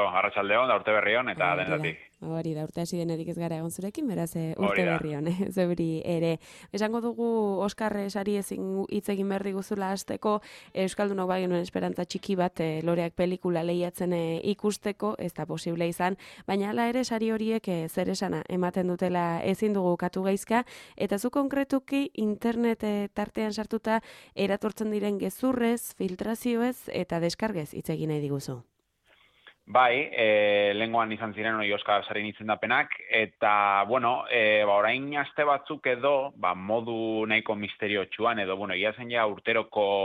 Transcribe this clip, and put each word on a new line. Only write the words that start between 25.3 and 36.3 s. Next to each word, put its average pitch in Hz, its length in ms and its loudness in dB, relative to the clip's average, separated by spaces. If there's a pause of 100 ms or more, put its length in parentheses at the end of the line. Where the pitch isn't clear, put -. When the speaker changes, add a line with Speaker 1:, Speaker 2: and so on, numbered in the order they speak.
Speaker 2:
filtrazioez 226 960 -2
eta 175 260 -2
deskargez 170 540 -2
hitz - 160 -8
egin 156 240 -2
nahi 151 80 -2
diguzu. 139 400 -4 (1040)
Speaker 1:
Bai, 123 480 4
eh, 104 640 4
lehengoan 113 320 2
izan 110 240 -6
ziren 110 240 -2
hori 107 160 0
Oscar 101 320 2
sarien 107 240 -4
izendapenak, 110 600 0 (180)
eta, 104 800 4
bueno, 127 400 0
eh, 107 320 4
ba, 101 160 4
orain 123 300 2 (100)
aste 143 260 -2
batzuk 143 460 0
edo, 135 480 2